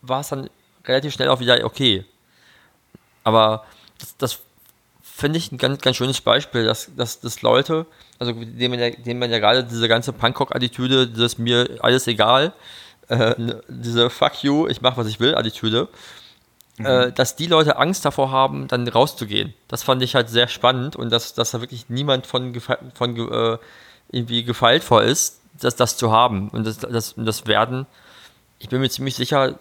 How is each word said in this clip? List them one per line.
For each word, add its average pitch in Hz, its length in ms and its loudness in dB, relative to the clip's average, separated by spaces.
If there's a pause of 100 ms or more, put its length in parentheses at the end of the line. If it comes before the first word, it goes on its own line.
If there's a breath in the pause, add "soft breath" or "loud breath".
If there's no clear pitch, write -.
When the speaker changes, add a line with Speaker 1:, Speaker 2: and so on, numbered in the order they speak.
Speaker 1:
war 127 200 -4
es - 80 -10
dann 135 220 -8 (360)
relativ 139 260 0
schnell 131 160 0
auch 131 120 2
wieder 120 240 4
okay. 110 400 0 (1200 soft breath)
Aber 110 400 4 (360 loud breath)
das, - 180 -20
das - 200 -4 (640)
finde 151 360 -4
ich - 140 -8
ein 127 60 -12
ganz, 135 220 -2
ganz 131 160 0
schönes 127 240 -2
Beispiel, 117 440 0
dass, 113 320 -2
dass, 123 240 -6
dass 117 220 -12
Leute, 139 440 2 (320 soft breath)
also 120 140 -6
dem 117 380 -6
man 123 100 -4
ja, 120 100 0
dem 120 280 -8
man 123 120 -2
ja 113 80 0
gerade 117 260 4
diese 117 240 -4
ganze 117 240 2
Punkrock-Attitüde, 127 960 0
das 117 240 0
ist - 60 -12
mir 120 420 0
alles 123 260 2
egal, 123 460 4 (560 loud breath)
äh, 117 80 0 (240)
ne, 113 280 -6
diese 120 420 0
Fuck - 340 -2
you, 143 240 2
ich - 120 -4
mach, 127 160 0
was 117 100 -2
ich 107 140 -6
will, 135 140 2
Attitüde, 113 540 -2 (920 loud breath)
Speaker 2:
Mhm. 107 80 -6
Speaker 1:
äh, 127 260 4
dass - 240 0
die 165 100 -6
Leute 160 300 4
Angst 170 300 0
davor 139 240 0
haben, 135 360 0
dann 123 220 -4
rauszugehen. 110 640 -2 (160)
Das - 140 -8
fand 127 200 0
ich 123 120 -4
halt 117 160 2
sehr 120 180 2
spannend 127 480 -2
und 117 140 -6
dass, 117 240 -2
dass 117 160 -4
da 117 100 -6
wirklich 120 300 -14
niemand 131 360 -2
von 127 280 -6
gefe-, 120 240 -4 (160)
von 123 200 -4
ge-, 117 140 -6 (260)
äh, 113 40 -8 (520 loud breath)
irgendwie 117 320 -4
gefeilt 120 400 4
vor 110 200 6
ist, - 380 0 (200)
das, 127 160 0
das - 220 0
zu 113 140 2
haben. 110 360 2
Und 113 180 -4
das, 110 120 -8
das, 117 340 -6
und 113 140 -6
das 110 200 -4
werden, 117 400 0 (720 soft breath)
ich - 120 -16
bin 127 100 0
mir 135 80 0
ziemlich 131 280 -6
sicher 135 440 0